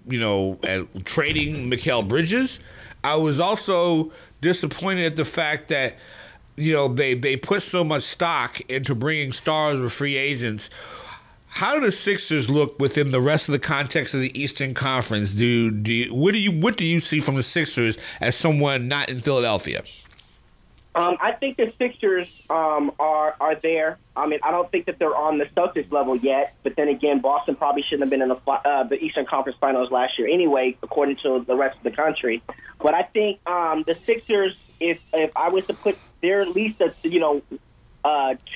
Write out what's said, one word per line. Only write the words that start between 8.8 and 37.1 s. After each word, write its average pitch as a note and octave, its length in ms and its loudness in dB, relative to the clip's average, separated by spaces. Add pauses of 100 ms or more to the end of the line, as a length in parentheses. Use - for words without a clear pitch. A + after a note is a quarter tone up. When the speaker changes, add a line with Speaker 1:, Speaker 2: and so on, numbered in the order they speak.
Speaker 1:
bringing C#3 380 -2
stars D3+ 480 0
or B2 80 -2
free C#3+ 280 -2
agents. B2 540 -2 (800)
How A3 300 -2
do C#4 80 2
the G3 60 4
Sixers D#3 580 0
look D3 300 2
within C#3 320 2
the B2+ 80 4
rest D3 280 2
of D3 40 -2
the C#3+ 80 2
context C#3+ 540 -2
of C3+ 60 0
the C3+ 200 -2
Eastern C3+ 340 -4
Conference? A2 580 0
Do, A#2 380 4
do G#2+ 220 -2
you, A#2 220 -2
what D#3 180 4
do A3 80 0
you, G3+ 100 2
what F3+ 260 2
do F#3+ 80 -2
you E3 160 2
see D3+ 200 0
from C3+ 160 0
the C3 60 0
Sixers A#2+ 540 0 (240)
as A#2 160 0
someone C#3+ 520 2
not C#3+ 200 -2
in B2+ 120 -6
Philadelphia? A#2 600 0 (1120)
Speaker 2:
Um, F3 240 2
I G#3+ 120 0
think C4+ 240 -6
the A#3 200 0
Sixers, G3 520 0 (220)
um, D3+ 500 0
are, D3+ 400 0
are D#3 160 0
there. D#3+ 420 0 (160)
I D3 120 -2
mean, D3+ 180 0
I D#3 80 0
don't F3 180 0
think F3 160 -2
that F3 120 -6
they're D#3 180 0
on D3+ 220 0
the C#3+ 80 0
Celtics F3 440 -2
level C3 260 2
yet. C#3 460 0
But - 140 -4
then D3 120 2
again, C#3+ 320 2
Boston C#3 360 0
probably C#3+ 260 0
shouldn't C#3+ 200 -2
have C3+ 80 0
been C3+ 120 2
in B2+ 60 2
the B2+ 80 0
fi-, - 280 -2
uh, C#3 200 2
the B2+ 180 -2
Eastern C#3 240 -2
Conference C3+ 340 -4
Finals B2+ 300 2
last C3 280 0
year A#2+ 100 0
anyway, C#3 560 2
according C#3 400 0
to C3 160 2
the B2 160 -2
rest C3+ 220 0
of - 40 -20
the A#2+ 80 -2
country. B2 520 -2 (380)
But D3+ 140 4
I F3+ 80 2
think, G#3 440 -2
um, F3 400 0
the E3 100 0 (100)
Sixers, G#3 500 0 (220)
if, E3+ 200 -2 (140)
if D#3 240 0
I D3+ 120 2
was F#3+ 180 0
to - 80 -4
put, - 240 -2 (220)
they're G3 220 2
at F#3+ 60 -2
least G#3+ 320 -2
a, E3+ 120 2 (100)
you E3 180 2